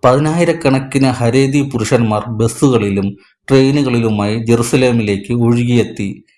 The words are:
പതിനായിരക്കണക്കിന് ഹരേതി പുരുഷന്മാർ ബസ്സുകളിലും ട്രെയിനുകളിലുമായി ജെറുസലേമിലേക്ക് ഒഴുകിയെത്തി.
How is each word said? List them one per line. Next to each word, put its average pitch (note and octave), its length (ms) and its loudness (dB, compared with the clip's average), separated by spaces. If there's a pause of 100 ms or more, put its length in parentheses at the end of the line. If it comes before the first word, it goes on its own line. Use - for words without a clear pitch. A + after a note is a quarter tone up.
പതിനായിരക്കണക്കിന് C#3 1080 0
ഹരേതി C3+ 520 0
പുരുഷന്മാർ A2+ 640 -2
ബസ്സുകളിലും A2 800 0 (420)
ട്രെയിനുകളിലുമായി A#2+ 960 2
ജെറുസലേമിലേക്ക് A#2 880 0
ഒഴുകിയെത്തി. A#2+ 760 0 (300)